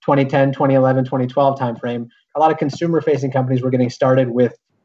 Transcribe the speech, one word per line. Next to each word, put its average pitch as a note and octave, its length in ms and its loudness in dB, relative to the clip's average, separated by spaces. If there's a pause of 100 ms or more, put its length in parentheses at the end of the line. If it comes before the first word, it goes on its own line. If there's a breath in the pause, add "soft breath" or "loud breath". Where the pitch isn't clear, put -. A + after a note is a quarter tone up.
twenty C#3 220 2
ten, C#3 280 2
twenty C3+ 220 0
eleven, C3 300 2
twenty B2+ 240 -4
twelve C#3 300 0
timeframe, A#2+ 500 -6 (260 soft breath)
a D3 60 -2
lot D#3 100 4
of D3+ 80 -2
consumer-facing D3+ 720 -2
companies B2+ 320 0
were C3 80 -2
getting B2 200 0
started C3 400 0
with A#2+ 220 0 (320)